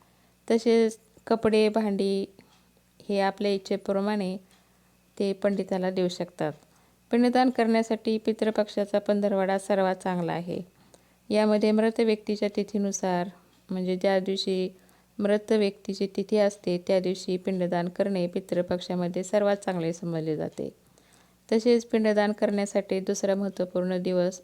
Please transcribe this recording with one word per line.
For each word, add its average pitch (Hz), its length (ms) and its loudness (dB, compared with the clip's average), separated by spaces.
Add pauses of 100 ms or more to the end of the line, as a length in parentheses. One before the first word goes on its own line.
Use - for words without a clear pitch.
(520)
तसेच 226 480 2 (280)
कपडे, 220 420 4
भांडी 196 560 0 (840)
हे 202 100 0
आपल्या 196 320 0
इच्छेप्रमाणे 196 880 -2 (800)
ते 196 140 0
पंडिताला 190 560 -2
देऊ 185 180 0
शकतात. 170 460 -4 (580)
पिंडदान 247 380 4
करण्यासाठी 226 680 0
पितृपक्षाचा 214 840 0
पंधरवडा 202 580 0
सर्वात 190 380 0
चांगला 180 380 -2
आहे. 175 280 -6 (680)
यामध्ये 214 420 4
मृत 220 280 2
व्यक्तीच्या 214 560 0
तिथीनुसार, 196 720 -2 (420)
म्हणजे 185 260 -2
ज्या 190 240 2
दिवशी 185 500 -2 (500)
मृत 208 320 2
व्यक्तीची 202 640 0
तिथी 202 220 -2
असते 202 400 0 (100)
त्या 190 120 4
दिवशी 185 380 -2
पिंडदान 180 520 -2
करणे 190 380 -2
पितृपक्षामध्ये 180 960 -4
सर्वात 202 340 2
चांगले 175 360 -4
समजले 160 420 -4
जाते. - 340 -6 (800)
तसेच 233 340 4
पिंडदान 214 460 2
करण्यासाठी 202 680 -2
दुसरा 196 360 0
महत्त्वपूर्ण 185 640 -2
दिवस 180 460 0